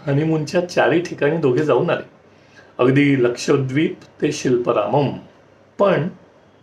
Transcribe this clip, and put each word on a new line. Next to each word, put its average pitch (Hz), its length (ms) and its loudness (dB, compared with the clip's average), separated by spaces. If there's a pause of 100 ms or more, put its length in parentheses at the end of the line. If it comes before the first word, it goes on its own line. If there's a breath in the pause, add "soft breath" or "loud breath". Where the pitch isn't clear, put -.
हनीमूनच्या 160 600 0
चारही 127 320 2
ठिकाणी 160 360 -2
दोघे 147 280 0
जाऊन 143 260 0
आले. - 180 -4 (680 soft breath)
अगदी 135 460 4
लक्षद्वीप 135 720 0 (260)
ते 147 100 -2
शिल्परामम. 120 760 0 (680)
पण 185 300 2 (540)